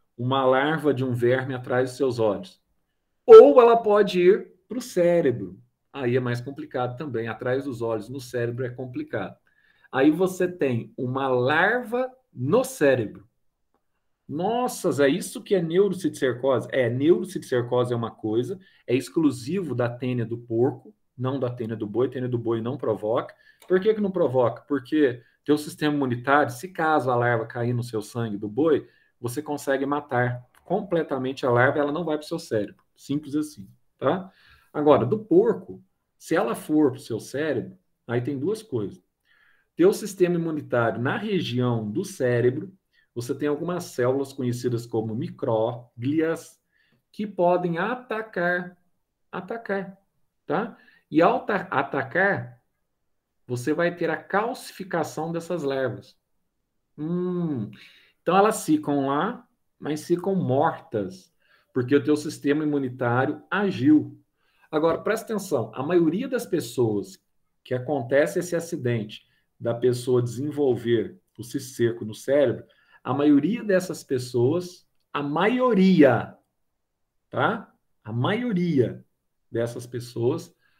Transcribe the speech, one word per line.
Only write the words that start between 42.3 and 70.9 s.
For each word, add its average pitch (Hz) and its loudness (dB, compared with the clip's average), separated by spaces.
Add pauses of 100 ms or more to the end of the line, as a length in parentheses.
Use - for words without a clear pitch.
você 120 -6
tem 147 -4
algumas 170 -4
células 131 -2
conhecidas 123 -4
como 110 -4
micróglias 123 -4 (520)
que 208 -8
podem 175 0
atacar, 190 -4 (540)
atacar, 196 -8 (480)
tá? 190 -4 (320)
E 151 2
ao 226 2
ta-, 190 -4
atacar, 143 -2 (840)
você 123 -4
vai 170 0
ter 160 -4
a 156 -2
calcificação 185 -6
dessas 170 -6
larvas. 131 -4 (800)
Hum, 170 -4 (520)
então 175 2
elas 208 2
ficam 143 0
lá, 165 -2 (340)
mas 151 -6
ficam 175 -2
mortas, 131 -2 (400)
porque 131 0
o 135 4
teu 147 2
sistema 147 -2
imunitário 131 -2
agiu. 202 2 (520)
Agora, 160 0
presta 220 -4
atenção, 143 -4
a 131 -6
maioria 170 2
das 226 -4
pessoas 113 -2 (420)
que - -8
acontece 139 0
esse 170 -4
acidente 120 -4 (320)
da 117 -2
pessoa 123 0
desenvolver 120 0 (180)